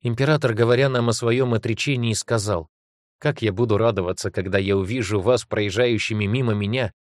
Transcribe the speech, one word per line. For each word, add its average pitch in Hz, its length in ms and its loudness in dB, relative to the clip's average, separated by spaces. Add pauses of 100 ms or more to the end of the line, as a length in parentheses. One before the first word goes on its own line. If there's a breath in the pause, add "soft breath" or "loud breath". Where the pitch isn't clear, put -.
Император, 135 540 0
говоря 120 340 4
нам 120 220 0
о - 20 2
своем 120 400 0
отречении, 113 600 -2
сказал: 101 560 -2 (480)
'Как 147 240 -2
я 107 100 0
буду 107 240 0
радоваться, 101 540 0
когда 95 260 -4
я 98 180 2
увижу 101 460 -2
вас 117 240 2
проезжающими 107 800 0
мимо 117 300 0
меня 104 380 -2 (120)